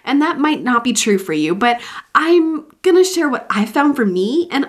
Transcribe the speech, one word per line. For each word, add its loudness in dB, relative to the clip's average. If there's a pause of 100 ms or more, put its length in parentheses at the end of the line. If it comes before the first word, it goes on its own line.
And 0
that -2
might 0
not 0
be 0
true 2
for -4
you, 0
but 2 (360)
I'm 0 (160)
gonna 4
share -2
what -4
I -2
found 0
for 0
me, 0
and -2